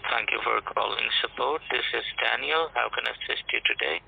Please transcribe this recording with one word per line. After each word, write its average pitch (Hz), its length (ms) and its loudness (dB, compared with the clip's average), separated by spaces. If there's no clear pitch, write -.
Thank 113 220 2
you 113 120 2
for 113 180 2
calling 107 360 0
support. 135 400 0
This 123 220 0
is 120 120 0
Daniel. 143 500 2
How 117 220 0
can 120 100 -2
I 117 60 0
assist - 320 -4
you 113 140 2
today? 78 400 0